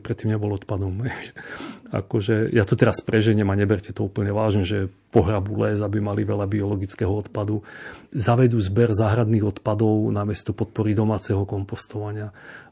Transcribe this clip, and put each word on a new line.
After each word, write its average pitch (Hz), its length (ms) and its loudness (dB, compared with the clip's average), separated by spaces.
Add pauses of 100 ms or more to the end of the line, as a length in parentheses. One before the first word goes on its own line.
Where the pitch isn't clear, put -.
predtým 110 320 -2
nebol 104 160 -2
odpadom. 98 560 -4 (380)
<laughs> - 580 -8
Akože, 110 480 0
ja 110 160 4
to 117 80 4
teraz 104 240 4
preženiem 107 480 4
a 98 80 2
neberte 101 400 0
to 110 80 -2
úplne 101 320 -2
vážne, 104 320 2
že 98 240 -2 (160)
pohrabu 104 560 2
les, 107 160 0
aby 104 240 -2
mali 104 240 -2
veľa 101 160 -2
biologického 98 640 -2
odpadu, 104 560 -2 (480)
zavedú 117 480 4
zber 107 320 2
záhradných 107 640 2
odpadov 107 560 2
namiesto 104 400 -2
podpory 107 400 -2
domáceho 104 560 0
kompostovania, 104 880 -8 (360)